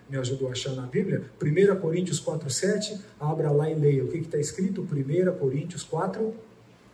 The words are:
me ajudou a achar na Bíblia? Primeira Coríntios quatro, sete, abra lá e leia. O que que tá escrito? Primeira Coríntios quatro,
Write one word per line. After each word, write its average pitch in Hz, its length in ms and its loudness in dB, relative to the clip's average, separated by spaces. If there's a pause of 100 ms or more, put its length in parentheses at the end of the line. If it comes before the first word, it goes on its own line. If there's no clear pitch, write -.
(100)
me 139 80 -6
ajudou 131 300 -2
a - 20 -4
achar 131 220 -6
na 131 120 -6
Bíblia? - 400 0 (140)
Primeira 185 380 6
Coríntios 170 420 -2
quatro, 156 320 -4
sete, 202 500 -2 (200)
abra 151 320 0
lá 151 180 4
e 160 40 -2
leia. 143 280 4
O 123 60 -2
que 160 140 -4
que - 60 -6
tá 151 100 -2
escrito? - 440 -2
Primeira 151 480 2
Coríntios - 540 -2
quatro, 190 500 -2 (600)